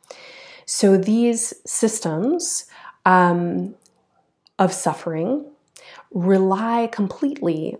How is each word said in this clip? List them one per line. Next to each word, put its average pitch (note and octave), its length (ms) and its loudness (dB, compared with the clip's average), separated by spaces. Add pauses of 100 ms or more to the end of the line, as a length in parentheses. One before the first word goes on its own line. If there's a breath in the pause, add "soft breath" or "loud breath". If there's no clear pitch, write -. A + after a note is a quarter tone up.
(640 loud breath)
So G3 320 2
these A3+ 580 0 (120)
systems, A3 1000 -2 (380 loud breath)
um, F3+ 720 2 (840)
of F#3 140 2
suffering F3 720 -4 (680 loud breath)
rely G3 800 2
completely G#3 880 -4